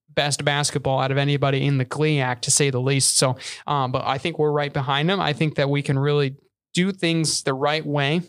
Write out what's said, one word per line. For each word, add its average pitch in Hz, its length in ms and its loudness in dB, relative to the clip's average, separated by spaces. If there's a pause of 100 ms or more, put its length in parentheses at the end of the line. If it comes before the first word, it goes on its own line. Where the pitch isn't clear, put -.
(160)
best 147 280 0
basketball 139 560 0
out 135 120 0
of 135 60 0
anybody 139 480 2
in 139 120 2
the 127 80 0
gliac, 139 560 -2
to 135 100 -4
say 139 180 2
the 127 120 -2
least. 135 340 0
So, 131 220 2 (300)
um, 135 260 0
but 135 120 -2
I 135 120 -2
think 165 200 -6
we're 151 140 2
right 147 220 -2
behind 143 360 0
them. 190 120 0
I 151 100 2
think 151 240 -2
that 139 140 0
we 143 120 0
can 139 160 0
really 139 380 0 (380)
do 185 180 2
things 165 520 0
the 143 100 0
right 147 320 0
way. 147 440 0